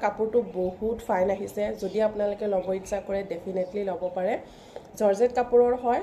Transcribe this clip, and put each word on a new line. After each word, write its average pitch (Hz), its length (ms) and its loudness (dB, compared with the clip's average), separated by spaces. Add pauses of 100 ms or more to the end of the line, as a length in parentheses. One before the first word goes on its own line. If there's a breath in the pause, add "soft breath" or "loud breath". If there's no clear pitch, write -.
কাপোৰটো 220 380 0 (140)
বহুত 185 480 -2
ফাইন 185 300 2
আহিছে। 196 320 -4 (120)
যদি 196 260 -4
আপোনালোকে 208 460 0
ল'ব 185 260 0
ইচ্ছা 190 260 -4
কৰে, 196 240 -4
ডেফিনেটলি 185 600 -4
ল'ব 180 200 -4 (120)
পাৰে। 190 180 0 (640 loud breath)
জৰ্জেট 214 360 4
কাপোৰৰ 240 420 6
হয়, 254 280 2